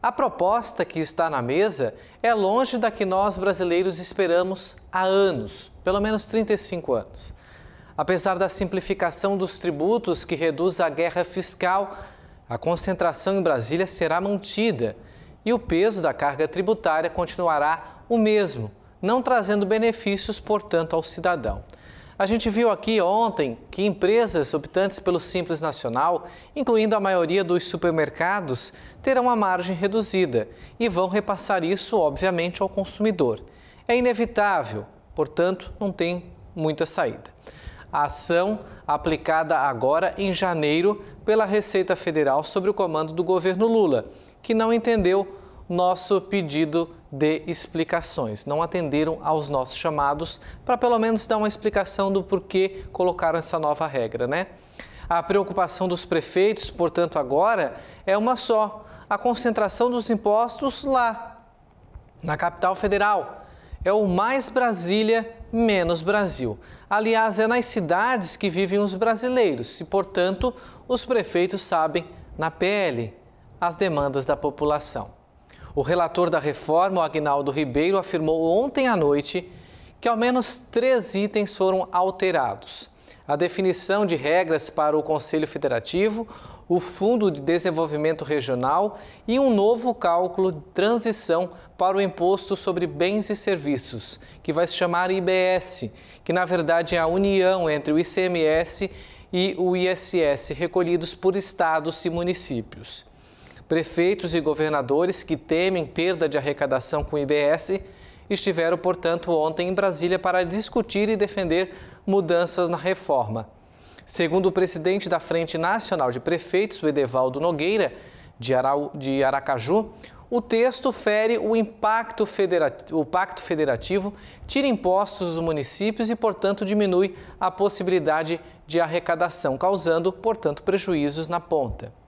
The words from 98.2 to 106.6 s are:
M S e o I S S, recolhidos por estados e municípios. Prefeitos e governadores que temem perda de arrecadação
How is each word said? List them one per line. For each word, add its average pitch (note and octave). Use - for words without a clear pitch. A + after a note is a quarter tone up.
M F3+
S E3
e F#3
o F3+
I F3+
S F3+
S, C#3+
recolhidos E3+
por F#3
estados D#3+
e F3
municípios. E3
Prefeitos E3+
e E3+
governadores D3+
que D#3+
temem E3+
perda E3
de D3
arrecadação C#3